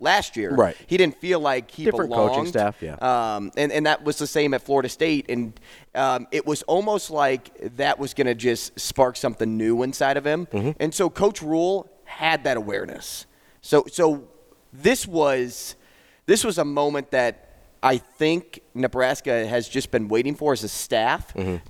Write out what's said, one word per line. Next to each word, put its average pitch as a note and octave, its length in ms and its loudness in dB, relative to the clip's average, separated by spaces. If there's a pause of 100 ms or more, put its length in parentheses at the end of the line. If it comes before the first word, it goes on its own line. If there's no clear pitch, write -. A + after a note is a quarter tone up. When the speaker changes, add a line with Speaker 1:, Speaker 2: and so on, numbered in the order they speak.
Speaker 1:
last E3 360 0
year. G#2+ 180 -2
Speaker 2:
Right. G2+ 220 4 (100)
Speaker 1:
He F3+ 100 0
didn't F3+ 240 4
feel F3+ 200 0
like C3 300 -2
he D#3 140 -12
Speaker 2:
Different F#3+ 280 4
coaching G#2+ 160 4 (160)
Speaker 1:
belonged. F3 40 -6
Speaker 2:
staff, G#2 340 0
yeah. D#2 140 -8
Speaker 1:
Um, A2+ 600 0
and, D3 160 0
and D3+ 140 0
that D3+ 180 2
was D3 140 -2
the D3 80 -4
same D3 280 0
at B2 80 -2
Florida C#3 260 2
State, D#3 420 0
and, A#2+ 280 -4 (360)
um, B2+ 380 -2
it D3 140 -2
was D3 180 -2
almost G3+ 460 -2
like C3+ 680 -2
that C#3 220 -4
was C3+ 160 -8
gonna B2 200 0
just A#2 460 -2
spark B2+ 360 0
something A2+ 400 -2
new A#2 260 2
inside C3+ 340 0
of C#3+ 100 -2
him. D#3+ 200 -2
Speaker 2:
Mm-hmm. A2 240 -4 (100)
Speaker 1:
And D#3+ 140 -2
so F3 160 0
Coach G3+ 320 0
Rhule E3 460 -2 (160)
had D#3 400 -2
that C3 120 0
awareness. G2+ 680 -8 (340)
So, - 300 4
so D3+ 380 2 (440)
this F#3 340 2
was, C#3 680 -2 (500)
this G#3 180 4
was F#3+ 140 0
a D#3+ 60 2
moment D3 480 -2
that – B2 360 0 (360)
I C3 140 4
think - 640 -2 (140)
Nebraska B2+ 720 0
has A#2+ 200 -2
just C3 220 -4
been A2+ 160 0
waiting B2 300 0
for D3 160 0
as A2 100 -2
a G#2+ 60 -6
staff B2 680 -2
Speaker 2:
Mm-hmm. F#2 220 -4 (140)